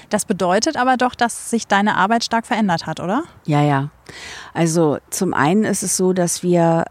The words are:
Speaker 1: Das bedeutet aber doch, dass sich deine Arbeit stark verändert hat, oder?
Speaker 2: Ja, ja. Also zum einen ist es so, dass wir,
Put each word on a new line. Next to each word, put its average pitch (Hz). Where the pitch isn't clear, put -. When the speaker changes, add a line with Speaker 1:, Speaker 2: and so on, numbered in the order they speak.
Speaker 1:
Das 208
bedeutet 196
aber 254
doch, 247
dass -
sich -
deine 202
Arbeit 220
stark 226
verändert 202
hat, 156
oder? 196
Speaker 2:
Ja, 147
ja. 143
Also 160
zum -
einen 185
ist 208
es 185
so, 185
dass 175
wir, 170